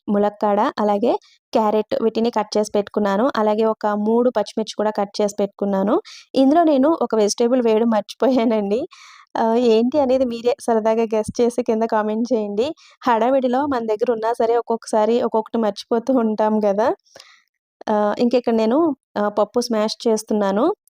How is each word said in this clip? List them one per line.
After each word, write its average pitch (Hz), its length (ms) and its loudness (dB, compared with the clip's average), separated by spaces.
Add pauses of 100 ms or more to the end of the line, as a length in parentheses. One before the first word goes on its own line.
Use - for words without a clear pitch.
ములక్కాడ, 208 520 0
అలాగే 226 580 0 (340)
క్యారెట్ 214 500 0
వీటిని 226 280 0
కట్ 208 280 -2
చేసి 208 160 -2
పెట్టుకున్నాను. 208 640 0
అలాగే 214 280 0
ఒక 220 220 -2
మూడు 220 440 0
పచ్చిమిర్చి 214 460 -4
కూడా 214 140 -2
కట్ 202 300 -4
చేసి 202 200 -2
పెట్టుకున్నాను. 202 600 -2 (340)
ఇందులో 277 300 4
నేను 311 380 2
ఒక 233 120 -4
వెజిటేబుల్ 233 480 0
వేయడం 226 280 2
మర్చిపోయానండి. 226 960 0 (500)
ఆ, 226 180 0
ఏంటి 240 440 2
అనేది 262 260 2
మీరే 233 360 -2
సరదాగా 226 420 0
గెస్ 220 380 -2
చేసి 233 220 0
కింద 220 200 -2
కామెంట్ 220 500 -2
చేయండి. 214 420 -2 (340)
హడావిడిలో 254 580 2
మన 247 200 -4
దగ్గర 220 260 0
ఉన్నా 220 200 -2
సరే 233 240 0
ఒక్కొక్కసారి 226 680 0
ఒక్కొక్కటి 220 360 -2
మర్చిపోతూ 226 560 -2
ఉంటాం 214 460 0
కదా. 214 340 0 (960)
ఆ, 208 280 0
ఇంక 240 160 2
ఇక్కడ 247 180 0
నేను, 247 440 2 (220)
ఆ, 208 100 -2
పప్పు 208 320 -2
స్మాష్ 220 480 -2
చేస్తున్నాను. 220 640 0 (160)